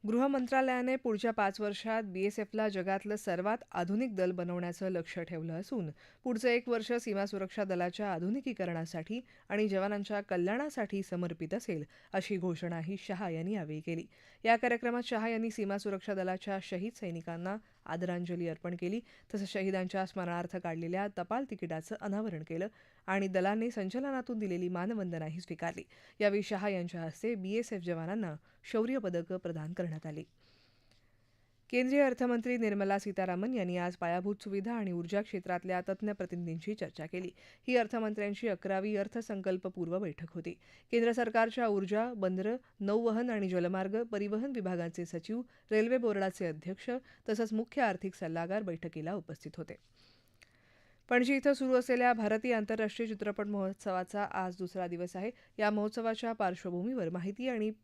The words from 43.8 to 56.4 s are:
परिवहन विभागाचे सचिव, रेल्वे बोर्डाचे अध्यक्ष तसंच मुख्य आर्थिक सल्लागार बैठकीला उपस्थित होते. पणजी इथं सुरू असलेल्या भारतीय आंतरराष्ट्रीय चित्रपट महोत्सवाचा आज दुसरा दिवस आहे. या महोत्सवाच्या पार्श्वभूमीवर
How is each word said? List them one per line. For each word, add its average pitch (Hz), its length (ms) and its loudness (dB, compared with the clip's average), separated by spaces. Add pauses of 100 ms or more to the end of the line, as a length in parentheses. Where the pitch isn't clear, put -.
परिवहन 214 520 0
विभागाचे 175 500 -2
सचिव, 175 360 -4 (300)
रेल्वे 226 260 6
बोर्डाचे 196 480 2
अध्यक्ष 165 440 -4 (400)
तसंच 220 240 2
मुख्य 220 280 0
आर्थिक 190 340 2
सल्लागार 170 460 -2
बैठकीला 165 520 -4
उपस्थित 160 440 -8
होते. - 180 -10 (1300)
पणजी 247 260 6
इथं 277 180 6
सुरू 262 200 2
असलेल्या 247 400 6
भारतीय 220 400 2
आंतरराष्ट्रीय 220 540 0
चित्रपट 208 400 -2
महोत्सवाचा 196 840 -2
आज 185 260 -2
दुसरा 185 300 -2
दिवस 175 280 -4
आहे. 196 160 -2 (280)
या 214 100 6
महोत्सवाच्या 220 640 0
पार्श्वभूमीवर 185 760 0